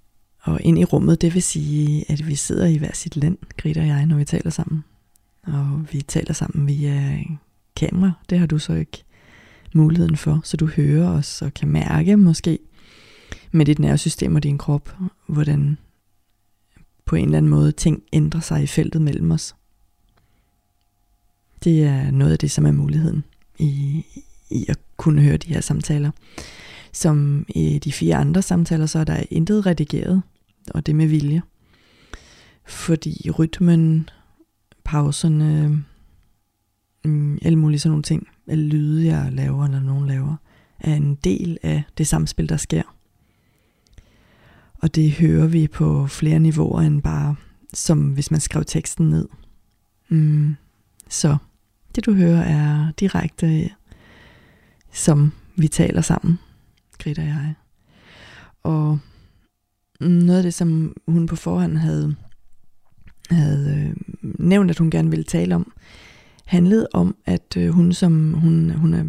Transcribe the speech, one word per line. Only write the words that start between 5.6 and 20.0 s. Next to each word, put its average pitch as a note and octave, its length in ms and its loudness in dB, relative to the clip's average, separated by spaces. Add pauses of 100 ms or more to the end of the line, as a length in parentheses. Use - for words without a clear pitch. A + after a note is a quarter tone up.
vi C#3+ 100 -6
taler - 320 -4
sammen - 340 -4
via C#3+ 560 -2 (520)
kamera. F3+ 360 0 (180)
Det F3+ 100 2
har F3 60 2
du D#3 140 0
så E3 140 -6
ikke D#3+ 300 -6 (680)
muligheden D#3+ 440 4
for, D#3 260 0
så - 140 -6
du D#3 100 0
hører D#3 420 2
os D#3 320 -2
og C#3+ 120 -6
kan - 140 -4
mærke E3 500 2
måske E3 420 4 (920)
med D#3 140 6
dit D3 140 2
nervesystem D3 560 0
og D3 80 0
din C#3+ 140 -2
krop, - 400 -4 (300)
hvordan D3 500 0 (1300)
på D#3+ 100 -2
en D#3 100 0
eller D3+ 120 2
anden D3+ 120 4
måde D3 220 4
ting - 320 0 (100)
ændrer D#3 280 0
sig D#3 220 -2
i C#3+ 40 -2
feltet D#3+ 340 -2
mellem D#3 300 0
os. - 240 -4 (2000)